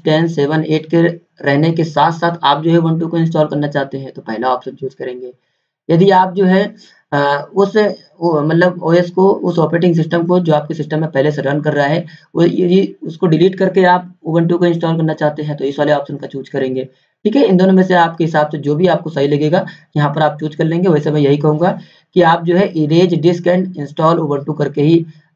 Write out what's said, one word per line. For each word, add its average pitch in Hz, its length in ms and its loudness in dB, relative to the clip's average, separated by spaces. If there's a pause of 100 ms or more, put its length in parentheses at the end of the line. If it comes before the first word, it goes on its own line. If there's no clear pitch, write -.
टेन, 160 240 0
सेवन, 156 360 -2
एट 156 220 -4
के 170 160 0 (420)
रहने 143 280 2
के 165 120 0
साथ-साथ 165 480 -2 (120)
आप 147 200 0
जो 165 80 0
है 170 60 4
Ubuntu 165 320 -2
को 170 80 -4
install 165 300 0
करना 151 200 -4
चाहते 139 300 -6
हैं, 135 140 -12
तो 131 100 -18
पहला 117 260 -6
option 127 240 -4
चूज़ 131 240 -12
करेंगे। 127 380 -12 (560)
यदि 170 200 4
आप 185 240 4
जो 190 120 2
है, 190 300 2 (380)
अ, 143 420 -2
उस, 196 220 2 (440)
वो, 165 200 0
मतलब 175 420 0
ओएस 175 280 2
को, 190 180 2
उस 170 300 -2
operating 165 360 2
system 165 320 -2
को 180 120 2
जो 160 140 0
आपके 147 200 -2
system 156 280 -4
में 156 100 -6
पहले 139 200 0
से 143 100 -4
run 143 200 -2
कर 147 120 -2
रहा 143 120 0
है, 165 200 -2 (300)
वो 170 80 2
यदि 180 600 2
उसको 165 240 -4
delete 170 280 2
करके 185 280 0
आप 180 320 0 (140)
Ubuntu 170 300 0
को 175 60 0
इंस्टॉल 165 320 0
करना 160 160 0
चाहते 151 300 -4
हैं, 147 140 -6
तो 135 80 -6
इस 139 140 -4
वाले 147 140 2
option 143 240 -4
का 135 100 -12
चूज़ 131 220 -12
करेंगे। 131 400 -4 (340)
ठीक 208 120 2
है, 277 80 4
इन 190 140 4
दोनों 190 160 4
में 185 100 6
से 185 100 0
आपके 170 300 2
हिसाब 156 260 0
से 160 80 -8
जो 143 180 -2
भी 175 120 2
आपको 160 220 0
सही 143 180 -2
लगेगा, 151 380 0 (320)
यहाँ 147 120 2
पर 151 120 -4
आप 151 180 0
choose 156 180 -8
कर 165 60 0
लेंगे। 170 260 0
वैसे 151 220 0
मैं 147 100 0
यही 147 160 4
कहूँगा 156 420 0 (340)
कि 180 80 4
आप 165 240 2
जो 170 120 2
है 190 160 0
erase 165 400 2
disk 170 280 0
and 180 240 0
install 160 540 -2
Ubuntu 143 380 -4
करके 143 240 -2
ही 165 240 4 (300)